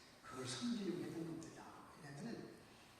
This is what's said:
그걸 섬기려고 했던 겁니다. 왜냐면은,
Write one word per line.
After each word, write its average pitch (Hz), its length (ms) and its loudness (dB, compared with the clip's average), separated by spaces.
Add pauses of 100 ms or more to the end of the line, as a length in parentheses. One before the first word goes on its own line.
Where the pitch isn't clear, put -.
(240)
그걸 127 220 -2
섬기려고 202 580 6
했던 - 220 2
겁니다. - 380 -2 (400)
왜냐면은, 151 460 -2 (500)